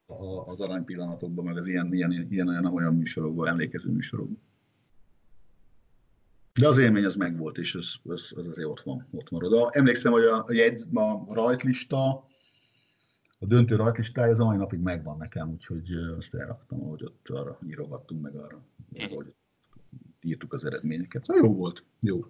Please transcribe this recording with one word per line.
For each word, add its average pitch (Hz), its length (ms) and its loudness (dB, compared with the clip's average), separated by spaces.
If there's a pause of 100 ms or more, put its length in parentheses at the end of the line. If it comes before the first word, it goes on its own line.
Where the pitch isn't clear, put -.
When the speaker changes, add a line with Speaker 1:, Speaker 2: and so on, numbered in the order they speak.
Speaker 1:
a, 98 80 -16 (360)
az 90 100 -12
aranypillanatokban, 87 840 -6
meg 87 120 -4
az 87 100 -6
ilyen, 90 280 -2
ilyen, 87 360 0
ilyen, 92 180 0
olyan, 87 180 0
olyan 85 280 2
műsorokban, 80 540 -2
emlékező 82 420 -4
műsorokban. - 500 -4 (2250)
De 135 140 8
az 135 100 8
élmény 110 260 6
az 92 100 0
megvolt, 82 440 -4
és 85 160 -6
az, 87 200 -8 (100)
az, - 320 -10
az 85 100 -10
azért 80 220 -8
ott 73 120 -8
van, 131 300 -8
ott - 200 -12
marad. 87 220 0
A, 117 200 6
emlékszem, 127 400 6
hogy 113 120 8
a, 110 220 4
a 120 60 -4
jegyz-, 117 420 4
a 107 400 0
rajtlista, 127 920 0 (1120)
a 95 40 -6
döntő 113 300 6
rajtlistája, 117 540 2
az 113 100 4
a 117 40 4
mai 107 120 4
napig 95 220 -2
megvan 85 380 -4
nekem, 78 340 -8
úgyhogy, 82 420 -10
ö, 82 240 -6
azt - 180 -12
elraktam, - 480 -10
ahogy 78 220 -10
ott - 240 -18
arra 69 300 -8 (100)
írogattunk, 76 540 -12
meg 71 140 -12
arra, 73 260 -16 (260)
Speaker 2:
Mhm. 107 240 -12
Speaker 1:
ahogy - 200 -14 (920)
írtuk - 300 -8
az 67 120 -10
eredményeket. 80 600 -6
Szóval 349 180 4
jó 110 120 6
volt, 90 280 -6 (180)
jó, 95 300 -2